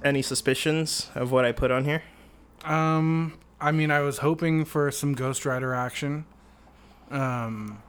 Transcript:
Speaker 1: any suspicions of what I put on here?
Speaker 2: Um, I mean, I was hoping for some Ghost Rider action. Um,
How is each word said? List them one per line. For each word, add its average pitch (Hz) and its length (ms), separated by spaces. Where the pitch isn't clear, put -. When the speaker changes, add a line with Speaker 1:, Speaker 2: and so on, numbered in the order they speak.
Speaker 1:
any 139 180
suspicions 156 920
of 127 160
what 127 140
I 120 60
put 127 200
on 131 140
here? 151 180
Speaker 2:
Um, 160 760
I 151 100
mean, 156 200
I 147 100
was 143 180
hoping 160 460
for 147 260
some 143 220
Ghost 131 320
Rider 131 280
action. 143 520
Um, 117 760